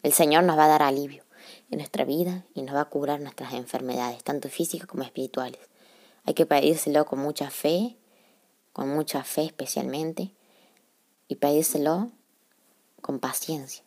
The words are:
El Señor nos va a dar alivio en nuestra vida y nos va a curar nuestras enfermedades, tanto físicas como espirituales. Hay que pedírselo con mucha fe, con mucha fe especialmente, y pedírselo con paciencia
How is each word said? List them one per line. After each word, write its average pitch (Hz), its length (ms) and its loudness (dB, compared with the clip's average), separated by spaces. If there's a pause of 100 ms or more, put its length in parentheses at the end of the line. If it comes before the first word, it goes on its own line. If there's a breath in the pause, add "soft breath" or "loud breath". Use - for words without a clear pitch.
El 147 100 4
Señor 160 320 6
nos 160 120 4
va 151 80 8
a 151 40 8
dar 151 120 6
alivio 143 440 -2 (440 loud breath)
en 160 100 -6
nuestra - 260 -4
vida 175 400 -2 (100)
y 139 80 -8
nos 131 100 -8
va 143 80 2
a 147 80 -2
curar 143 300 -2
nuestras 135 340 -12
enfermedades, 123 720 -6
tanto 143 260 -4
físicas 170 380 -4
como 139 160 -8
espirituales. 131 560 -8 (640 soft breath)
Hay - 100 -2
que 160 120 4
pedírselo 147 600 4
con 135 140 -4
mucha 143 320 -4
fe, 190 460 0 (760 soft breath)
con 139 160 -6
mucha 147 340 -2
fe - 200 -2
especialmente, 156 920 -6 (920 soft breath)
y 135 80 -6
pedírselo 156 760 2 (880)
con 139 180 -6
paciencia - 680 -6